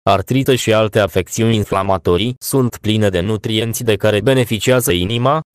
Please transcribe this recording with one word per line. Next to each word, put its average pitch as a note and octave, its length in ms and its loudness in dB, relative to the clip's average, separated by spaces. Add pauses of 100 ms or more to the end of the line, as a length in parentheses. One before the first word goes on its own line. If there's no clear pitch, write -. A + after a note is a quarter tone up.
artrită B2+ 520 2
și A2+ 180 0
alte A2 260 2
afecțiuni A2 580 0
inflamatorii, G2 840 0
sunt B2+ 420 -2
pline A2 280 0
de F2+ 120 0
nutrienți A2 640 -4
de A2 120 2
care G#2+ 240 0
beneficiază B2+ 720 0
inima, A#2 480 0 (140)